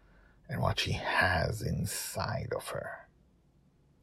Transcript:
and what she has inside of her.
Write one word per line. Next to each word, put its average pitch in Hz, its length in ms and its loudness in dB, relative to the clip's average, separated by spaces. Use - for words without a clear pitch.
and - 120 -2
what - 200 4
she - 120 0
has - 720 2
inside - 920 -2
of - 140 -4
her. - 380 -6